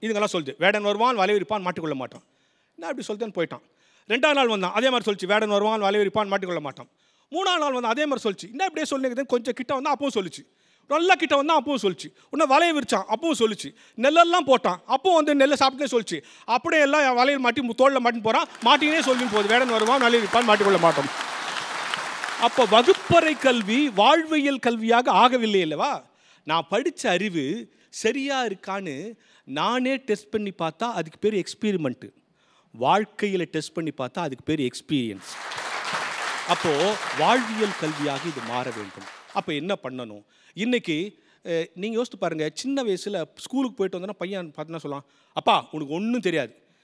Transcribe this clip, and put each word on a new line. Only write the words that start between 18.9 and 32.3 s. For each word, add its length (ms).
சொல்லி 240
போகுது, 240
"வேடன் 200
வருவான், 340
வலையை 140
விரிப்பான், 320
மாட்டிக்கொள்ள 300
மாட்டோம்." 280
அப்ப 240
வகுப்பறை 760
கல்வி 500
வாழ்வியல் 800
கல்வியாக 460
ஆகவில்லை 500
அல்லவா? 420
நான் 260
படிச்ச 360
அறிவு 680
சரியா 540
இருக்கான்னு 720
நானே 520
டெஸ்ட் 340
பண்ணி 280
பார்த்தா 340
அதுக்கு 380
பேர் 40
எக்ஸ்பெரிமெண்ட். 760